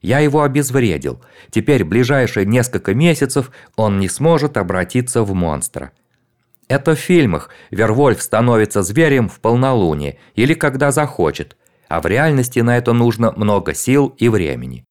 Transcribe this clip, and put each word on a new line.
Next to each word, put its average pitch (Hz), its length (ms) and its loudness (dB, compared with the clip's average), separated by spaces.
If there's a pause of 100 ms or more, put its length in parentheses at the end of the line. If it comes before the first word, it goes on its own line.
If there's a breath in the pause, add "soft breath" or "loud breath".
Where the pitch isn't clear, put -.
Я 123 180 0
его 151 220 2
обезвредил. 123 800 -2 (300 loud breath)
Теперь 113 320 2
ближайшие 117 600 0
несколько 110 500 -2
месяцев 139 560 0 (240 loud breath)
он 104 240 0
не 95 100 -2
сможет 147 480 0
обратиться 113 640 -2
в 98 100 -2
монстра. 73 580 -4 (760)
Это 139 280 0
в - 40 -10
фильмах 135 500 2 (200 loud breath)
Вервольф 110 520 2
становится 110 600 0
зверем 123 460 2
в - 140 -12
полнолуние 107 760 0 (180 soft breath)
или 131 180 2
когда 143 380 0
захочет, 90 680 -2 (320)
а 82 100 -2
в 78 60 -8
реальности 123 540 0
на 120 180 2
это 120 160 0
нужно 117 420 2
много 104 380 0
сил 135 440 0
и 117 120 2
времени. 64 600 -4